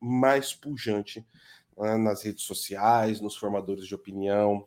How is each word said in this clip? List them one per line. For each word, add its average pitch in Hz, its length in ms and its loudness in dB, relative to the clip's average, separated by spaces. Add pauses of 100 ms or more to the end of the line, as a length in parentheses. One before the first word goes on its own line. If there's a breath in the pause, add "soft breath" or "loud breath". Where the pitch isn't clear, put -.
mais 131 520 2
pujante, 113 680 -4 (540 soft breath)
né, 107 200 0
nas 107 260 0
redes 104 220 -6
sociais, 107 760 2
nos 104 160 -8
formadores 98 500 -4
de 98 80 -12
opinião, 101 720 0